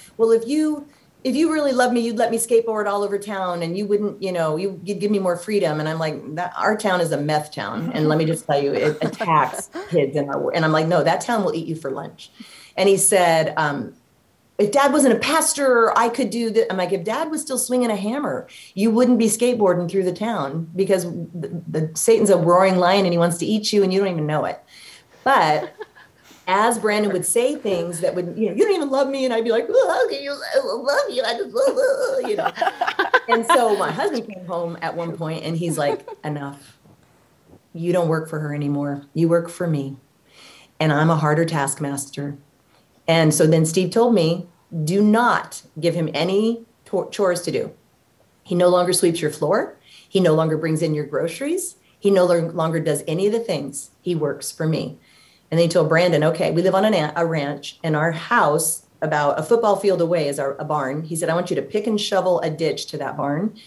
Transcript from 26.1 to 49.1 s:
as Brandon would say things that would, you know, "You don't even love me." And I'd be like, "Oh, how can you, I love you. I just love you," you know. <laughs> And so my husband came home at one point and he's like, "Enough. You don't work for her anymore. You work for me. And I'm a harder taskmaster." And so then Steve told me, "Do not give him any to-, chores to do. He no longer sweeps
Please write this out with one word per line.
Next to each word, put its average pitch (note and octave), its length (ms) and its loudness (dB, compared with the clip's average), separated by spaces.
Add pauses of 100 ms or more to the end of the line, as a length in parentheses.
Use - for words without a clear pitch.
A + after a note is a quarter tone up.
as G#3+ 320 2
Brandon G#3 340 0
would F3 120 -2
say C4 320 0
things F3 440 -4
that E3 140 -2
would, E3+ 220 -4
you G#3+ 140 0
know, F#3 40 -8
"You G4+ 100 4
don't G4+ 100 2
even D4 160 -4
love C4+ 180 0
me." C4+ 160 -2
And B3 80 0
I'd A3+ 120 0
be A#3 60 -2
like, A3+ 180 2
"Oh, C4 200 4
how C4 200 0
can F#3 140 -6
you, C#4+ 100 -8
I C#4 300 -2
love C#4 480 -2
you. B3 120 -2
I A3+ 160 -2
just G3+ 160 -8
love A4 220 2 (460)
you," - 80 -6
you G#4 60 -2
know. - 200 -2
<laughs> - 40 -8 (640)
And A3+ 200 2
so A#3+ 320 4
my E3+ 120 0
husband B3+ 380 -4
came F#3 160 -14
home E3+ 380 -6
at D3+ 120 -4
one E3+ 220 -6
point D#3+ 280 -6
and E3 120 -4
he's D#3+ 220 -2
like, - 280 -2 (160)
"Enough. C#3+ 560 -10 (920)
You E3+ 200 -2
don't F3 160 2
work D#3+ 200 -2
for D#3 120 -6
her D3 140 -6
anymore. C#3+ 600 -4
You E3 140 2
work E3+ 200 2
for F3 180 -6
me. C#3 300 -4 (800)
And D#3 140 2
I'm D3+ 180 4
a D#3+ 60 4
harder D3+ 300 2
taskmaster." C#3+ 920 -6 (720)
And D#3+ 260 4
so D#3+ 120 4
then D#3+ 180 6
Steve F#3 260 0
told A#3 240 4
me, E3+ 320 2 (380)
"Do F#3+ 180 2
not G#3+ 600 2 (180)
give E3 140 0
him E3+ 180 -2
any G3 520 0 (220)
to-, F#3 240 -4
chores F3+ 320 0
to D#3+ 80 -6
do. - 220 -4 (720)
He F3+ 120 -6
no F3 140 4
longer F3+ 240 4
sweeps E3+ 300 2